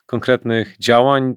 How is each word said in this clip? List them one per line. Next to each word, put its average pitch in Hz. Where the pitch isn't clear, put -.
konkretnych 117
działań, 131